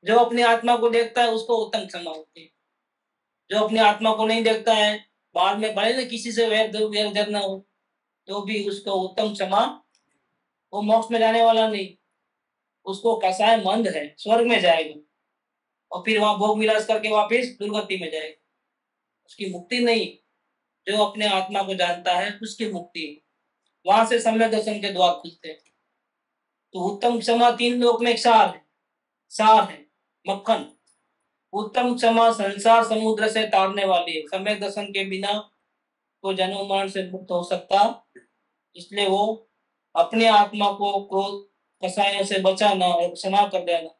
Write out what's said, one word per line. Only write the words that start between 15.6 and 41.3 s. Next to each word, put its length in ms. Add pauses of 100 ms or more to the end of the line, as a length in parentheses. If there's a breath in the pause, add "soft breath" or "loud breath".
और 140
फिर 140
वहां 180
भोग 220
विलास 260
करके 260
वापस 480
दुर्गति 380
में 140
जाएगा, 300 (840)
उसकी 260
मुक्ति 280
नहीं। 280 (800)
जो 160
अपने 240
आत्मा 360
को 120
जानता 380
है 180 (120)
उसकी 280
मुक्ति, 340 (800)
वहां 200
से 140
सम्यक 320
दर्शन 300
के 120
द्वार 200
खुलते 360
हैं। 100 (1160)
तो 100
उत्तम 340
क्षमा 320
तीन 300
लोक 200
में 100
एक 80
सार 280
है, 140 (680)
सार 320
है, 220 (400)
मक्खन। 400 (880)
उत्तम 420
क्षमा 380
संसार 500
समुद्र 460
से 180
तारने 380
वाली 260
है, 160
सम्यक 340
दर्शन 240
के 200
बिना 280 (880)
कोई 120
जन्म 320
मरण 200
से 240
मुक्त 200
हो 120
सकता, 640 (680)
इसलिए 320
वो 420 (460)
अपने 320
आत्मा 440
को 320
क्रोध 380 (420)